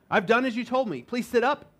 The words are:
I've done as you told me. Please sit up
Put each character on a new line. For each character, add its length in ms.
I've 160
done 180
as 120
you 80
told 240
me. 140
Please 260
sit 160
up 220